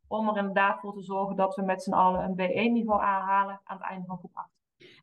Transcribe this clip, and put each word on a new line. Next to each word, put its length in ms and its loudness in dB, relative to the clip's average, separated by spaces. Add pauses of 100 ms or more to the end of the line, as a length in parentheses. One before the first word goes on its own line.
om 220 -2
er 80 0
inderdaad 440 2
voor 140 -8
te 80 -12
zorgen 340 -4
dat 180 2
we 80 -4
met 200 -2
z'n 100 -4
allen 320 4
een 100 -2
B 60 -4
één 320 2
niveau 300 2
aanhalen 640 0
aan 120 -14
het 100 -12
einde 200 -8
van 120 -10
groep 180 -16
acht? 140 -10 (520)